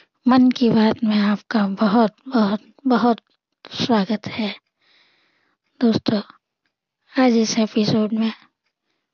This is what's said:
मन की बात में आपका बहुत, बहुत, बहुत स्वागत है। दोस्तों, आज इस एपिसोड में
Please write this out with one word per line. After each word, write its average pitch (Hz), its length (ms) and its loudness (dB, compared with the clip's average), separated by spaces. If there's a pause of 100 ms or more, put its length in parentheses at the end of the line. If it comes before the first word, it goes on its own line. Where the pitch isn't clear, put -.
(280)
मन 254 240 4
की 240 180 0
बात 220 340 0
में 214 160 0
आपका 208 480 -2
बहुत, 208 480 0 (120)
बहुत, 214 340 -2 (260)
बहुत 240 300 2 (540)
स्वागत 214 560 -2
है। 208 280 -8 (1300)
दोस्तों, 220 400 0 (1040)
आज 240 140 4
इस 226 220 -2
एपिसोड 214 540 -2
में 220 200 -4 (800)